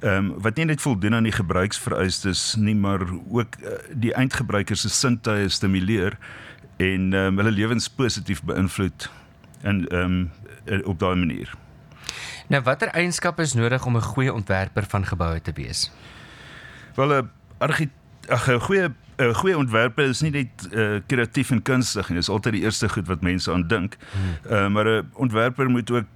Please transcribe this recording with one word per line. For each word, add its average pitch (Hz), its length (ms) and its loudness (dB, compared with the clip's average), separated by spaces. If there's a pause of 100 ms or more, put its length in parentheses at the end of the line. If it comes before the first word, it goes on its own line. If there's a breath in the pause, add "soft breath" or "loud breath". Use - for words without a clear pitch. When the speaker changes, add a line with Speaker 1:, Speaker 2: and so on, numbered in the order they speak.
Speaker 1:
ehm, 98 360 2
wat 107 180 -2
nie 160 100 0
net 156 160 -2
voldoen 107 340 2
aan 113 80 2
die 110 80 2
gebruiksvereistes 92 1200 -2
nie, 107 200 2
maar 98 240 2 (320)
ook, 117 240 -2
eh, 69 140 -12 (240)
die 117 200 0
eindgebruiker 107 640 0
se 104 120 -2
sintuie 110 600 0
stimuleer 95 680 0 (600 loud breath)
en, 95 360 2
ehm, 95 240 4
hulle 104 140 4
lewens 110 380 0
positief 104 540 -2
beïnvloed - 640 -2 (540 loud breath)
in, 101 240 0
ehm, 90 380 0 (400)
eh, 98 220 -2
op 90 120 -2
daai 92 160 2
manier. 80 380 -2 (960 loud breath)
Speaker 2:
Nou, 139 160 2
watter 131 240 2
eienskappe 170 540 -2
is 147 120 0
nodig 120 320 2
om 123 100 2
'n 113 60 4
goeie 123 320 0
ontwerper 95 540 -2
van 98 180 0
geboue 82 360 -2
te 82 120 -6
wees? - 380 -6 (1040 loud breath)
Speaker 1:
Wel, 143 260 2
'n 110 80 -10 (280)
argi-, 151 320 0 (400)
ag, 123 200 0
'n 120 100 4
goeie, 190 300 2 (280)
'n 120 160 4
goeie 185 240 2
ontwerper 120 520 2
is 123 120 -2
nie 156 100 0
net, 131 420 -6
eh, 104 340 0
kreatief 123 440 0
en 113 100 4
kunstig 127 480 0
nie. 85 80 -2
Dis 87 120 -2
altyd 107 240 0
die 101 80 0
eerste 110 280 0
goed 87 180 -2
wat 90 140 -2
mense 90 300 0
aan 85 160 2
dink. 101 300 0 (140)
Speaker 2:
Hmm. 95 460 -4
Speaker 1:
Eh, 98 100 4
maar 104 200 4
'n 110 260 2
ontwerper 123 560 2
moet 120 220 0
ook 120 140 0 (100)